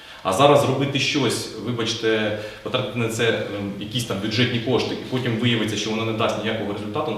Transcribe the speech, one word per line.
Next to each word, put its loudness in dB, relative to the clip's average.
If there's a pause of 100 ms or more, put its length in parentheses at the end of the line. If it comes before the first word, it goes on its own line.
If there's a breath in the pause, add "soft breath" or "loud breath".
(240 loud breath)
А 2
зараз 8
зробити 2
щось, 0 (160)
вибачте, 0 (240 loud breath)
потратити -2
на 0
це, 0
ем, -2
якісь -4
там -4
бюджетні 0
кошти, 0
і -6 (140)
потім -2
виявиться, 0
що -4
воно -2
не -2
дасть 0
ніякого -4
результату, -4